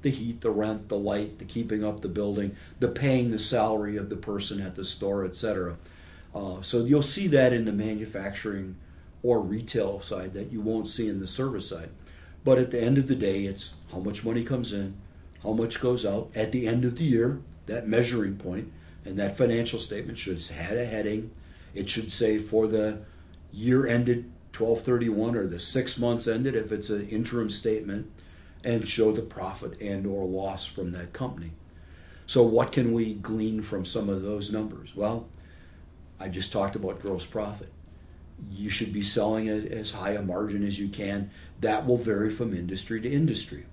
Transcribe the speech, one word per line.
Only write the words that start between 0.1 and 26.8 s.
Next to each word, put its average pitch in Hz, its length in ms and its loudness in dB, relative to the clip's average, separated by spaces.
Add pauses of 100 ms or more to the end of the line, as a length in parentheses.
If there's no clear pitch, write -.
the 113 100 2
rent, 107 380 0
the 104 80 0
light, 104 420 -2
the - 60 -12
keeping 107 400 -2
up 104 160 -4
the 98 80 -4
building, 101 480 -2 (220)
the 120 100 4
paying 127 420 4
the 107 80 0
salary 107 560 2
of 101 140 -4
the 101 80 -4
person 101 420 -4
at 95 160 -6
the 98 80 -8
store, 98 400 -2
et 92 120 -4
cetera. 87 420 -2 (580)
Uh, 98 260 -6
so 117 220 2
you'll 139 180 8
see 190 260 0
that 131 260 8
in 117 120 2
the 107 60 0
manufacturing 101 1040 -4 (460)
or 120 200 4
retail 101 600 -2
side 92 320 -6
that 101 180 -8
you 113 80 -6
won't 107 300 0
see 113 180 -2
in 95 140 -2
the 95 60 -6
service 123 420 -4
side. 80 200 -8 (540)
But 131 140 8
at 127 140 4
the 120 100 2
end 123 160 6
of 135 100 4
the 135 80 4
day, 98 300 0
it's - 300 -6 (180)
how 92 60 -6
much 98 260 -4
money 117 180 0
comes 120 300 -2
in, 98 220 -4 (460)
how 107 120 -2
much 113 260 0
goes 123 260 2
out. 101 300 0
At 110 160 0
the 123 160 2
end 120 160 2
of 120 140 2
the 160 80 0
year, 123 340 4 (280)
that 107 200 -4
measuring 113 480 2
point 95 380 -6 (320)
and 95 140 -6
that 98 180 0
financial 117 420 2
statement - 380 -6
should 92 200 -4
have 80 120 -8
had 87 280 -4
a 123 80 0
heading. 107 460 -2 (420)
It 101 160 -4
should 101 220 -2
say 107 280 4
for 110 280 4
the 107 320 2 (540)
year 123 340 4
ended 120 420 4 (220)
twelve 113 300 2
thirty-one 117 560 2
or 98 100 0
the 85 120 -4
six - 380 0
months 120 300 2
ended 120 280 2
if 107 180 0
it's 104 160 -4